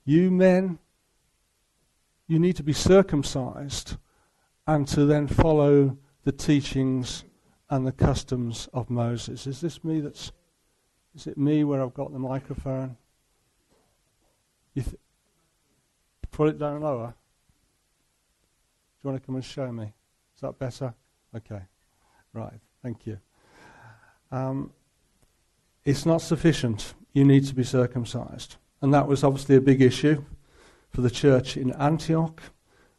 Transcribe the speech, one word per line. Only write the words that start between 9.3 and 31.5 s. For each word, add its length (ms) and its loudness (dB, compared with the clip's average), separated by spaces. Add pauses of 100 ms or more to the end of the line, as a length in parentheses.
Is 140 -10
this 240 -8
me 160 -2
that's, 320 -12 (840)
is 120 -18
it 100 -12
me 280 2
where 180 -2
I've 100 -6
got 180 -10
the 80 -12
microphone? 800 -8 (1800)
You 100 -8
th-, 140 -8 (1300)
put 180 0
it 100 -4
down 220 -6
lower. 320 -6
Do 1900 -20
you 80 -6
wanna 100 -6
come 140 -10
and 100 -8
show 260 -10
me? 220 -12 (440)
Is 40 -20
that 180 -12
better? 340 -10 (440)
Okay. 260 -14 (680)
Right. 260 -14 (240)
Thank 240 -12
you. 140 -12 (1120)
Um, 400 -6 (1120)
it's 200 -2
not 160 2
sufficient. 720 -2 (180)
You 120 4
need 220 6
to 80 -8
be 80 -2
circumcised. 920 -4 (260)
And 100 4
that 140 4
was 160 0
obviously 320 2
a 60 10
big 200 4
issue 440 4 (640)
for 140 -6
the 80 2
church 460 2